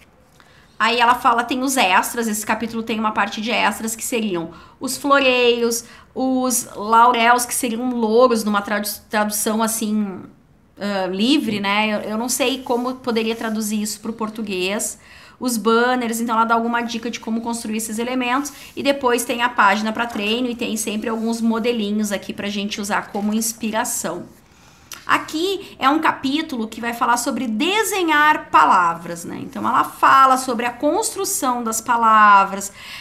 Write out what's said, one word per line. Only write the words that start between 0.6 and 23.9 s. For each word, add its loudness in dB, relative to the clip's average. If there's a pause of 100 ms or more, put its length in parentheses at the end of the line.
Aí 2
ela 6
fala, 2
tem -2
os 0
extras, 2
esse -4
capítulo -4
tem -4
uma 0
parte -2
de -4
extras, -2
que -10
seriam -4 (280)
os -6
floreios, 2 (280)
os 0
lauréus, 4
que -8
seriam -2
louros, 4
numa 0
tradu-, -4 (180)
tradução -2
assim, -2 (560)
ah, -2
livre, 0
né? 0
Eu, -2 (100)
eu -4
não -4
sei -2
como -2
poderia -2
traduzir -4
isso -6
pro -8
português. -4 (420)
Os -2
banners, 2
então -2
ela 4
dá 2
alguma 0
dica -6
de -10
como -4
construir -6
esses -6
elementos. -2 (240)
E -6
depois 2
tem -2
a 0
página 2
pra -2
treino -2
e -6
tem -4
sempre -4
alguns -2
modelinhos 0
aqui -6
pra -6
gente -6
usar -4
como -2
inspiração. -4 (800)